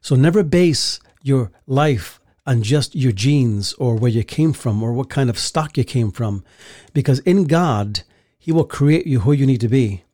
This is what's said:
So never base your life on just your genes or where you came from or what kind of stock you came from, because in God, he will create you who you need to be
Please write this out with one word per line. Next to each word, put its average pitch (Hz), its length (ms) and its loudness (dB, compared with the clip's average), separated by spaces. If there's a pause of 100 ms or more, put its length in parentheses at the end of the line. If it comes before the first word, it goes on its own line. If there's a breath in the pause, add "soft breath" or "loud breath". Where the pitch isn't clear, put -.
So - 140 -2
never 170 260 4
base 175 580 0 (220 soft breath)
your 135 300 -2 (160)
life 135 520 -2 (260)
on 120 180 0
just 131 320 -2
your 131 160 0
genes 110 640 0
or 120 220 -2
where 120 140 0
you 110 140 0
came 151 300 0
from 107 280 -2
or 117 120 -2
what 131 160 -6
kind 131 200 0
of 113 80 -4
stock - 400 -6
you 127 60 0
came 113 280 -2
from, 101 340 -6 (480 loud breath)
because 135 260 0
in 185 240 2
God, 131 600 0 (360)
he 165 140 -4
will 160 100 2
create 151 420 0
you 131 140 0
who 127 140 2
you 135 120 2
need 131 140 2
to 120 80 -2
be 107 460 0